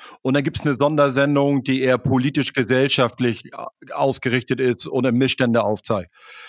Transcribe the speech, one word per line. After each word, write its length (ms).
Und 120
dann 80
gibt's 200
eine 120
Sondersendung, 880
die 200
eher 160
politisch-gesellschaftlich, 1500
äh, 400
ausgerichtet 680
ist 280
und 240
Missstände 500
aufzeigt. 500